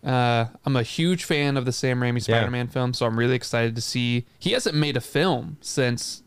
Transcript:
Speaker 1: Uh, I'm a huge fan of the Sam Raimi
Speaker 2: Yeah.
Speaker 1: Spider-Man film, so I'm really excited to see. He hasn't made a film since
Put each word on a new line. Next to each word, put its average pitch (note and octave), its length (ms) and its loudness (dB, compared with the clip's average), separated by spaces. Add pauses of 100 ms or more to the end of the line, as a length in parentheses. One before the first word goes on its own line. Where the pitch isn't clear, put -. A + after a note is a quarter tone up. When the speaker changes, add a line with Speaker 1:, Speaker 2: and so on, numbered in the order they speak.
Speaker 1:
Uh, A#2+ 420 2 (200)
I'm C#3 80 2
a B2 80 2
huge E3+ 400 0
fan C#3+ 340 0
of B2+ 100 0
the B2+ 60 0
Sam B2+ 280 0
Raimi A#2+ 140 2
Speaker 2:
Yeah. A2+ 240 2
Speaker 1:
Spider-Man B2 280 0
film, B2 280 -2
so B2 120 0
I'm A2+ 100 0
really A#2+ 200 2
excited A#2 400 -2
to A#2+ 40 -4
see. A#2+ 440 -2 (160)
He F3+ 100 -2
hasn't G#3+ 240 -2
made D3 220 2
a A#2+ 40 0
film C#3+ 600 0
since - 680 -2